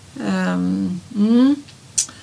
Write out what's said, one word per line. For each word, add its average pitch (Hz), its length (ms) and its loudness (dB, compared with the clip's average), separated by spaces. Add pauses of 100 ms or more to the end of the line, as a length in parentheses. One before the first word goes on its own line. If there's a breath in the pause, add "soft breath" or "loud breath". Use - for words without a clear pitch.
(260 loud breath)
ehm, 185 720 -2 (160)
mm. 240 400 4 (680 loud breath)